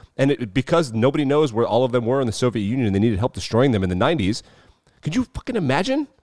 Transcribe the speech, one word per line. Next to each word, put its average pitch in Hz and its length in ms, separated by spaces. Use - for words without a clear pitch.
And 139 140
it, 117 220
because 147 380
nobody 135 320
knows 143 300
where 113 120
all 120 200
of 123 80
them 120 120
were 131 140
in 131 80
the 107 60
Soviet 117 300
Union 120 220
and 98 80
they 98 60
needed 107 200
help 123 140
destroying 120 380
them 101 120
in 90 60
the 90 60
nineties, 113 480
could 151 140
you 254 80
fucking - 320
imagine? 196 540